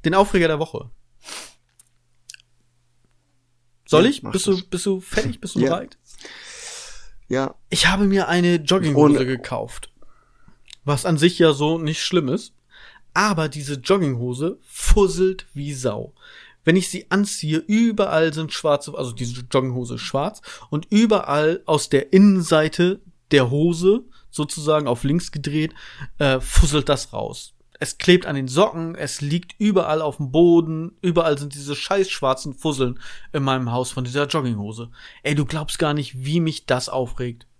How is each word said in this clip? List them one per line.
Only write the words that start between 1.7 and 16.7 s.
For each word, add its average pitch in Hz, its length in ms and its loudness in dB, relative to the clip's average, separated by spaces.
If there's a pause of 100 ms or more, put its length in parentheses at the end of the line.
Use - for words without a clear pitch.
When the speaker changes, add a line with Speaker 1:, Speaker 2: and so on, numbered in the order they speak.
Speaker 1:
Soll 165 200 6
Speaker 2:
Ja, 262 40 4
Speaker 1:
ich? 285 140 -4
Speaker 2:
mach - 80 -10
Speaker 1:
Bist 185 160 -2
Speaker 2:
das. 190 100 2
Speaker 1:
du, 185 120 -10
bist 180 160 -4
du 190 160 -2
fertig? - 400 -4
Bist - 140 -12
du - 40 0
Speaker 2:
Ja. 131 160 2
Speaker 1:
bereit? - 220 -12 (1300)
Speaker 2:
Ja. 131 280 -4 (140)
Speaker 1:
Ich 170 180 2
habe 196 180 2
mir 196 220 2
eine 175 280 2
Jogginghose 151 600 4
Speaker 2:
Ohne 131 100 0
Speaker 1:
gekauft. 123 680 -8 (960)
Was 143 200 -2
an 165 120 0
sich 170 220 2
ja 160 140 6
so 151 240 0
nicht 156 240 -4
schlimm 156 280 0
ist. 185 240 -6 (600)
Aber 170 360 0
diese 147 240 -8
Jogginghose 139 920 -2
fusselt 185 920 2
wie 143 200 -8
Sau. 120 400 -6 (500)
Wenn 165 140 4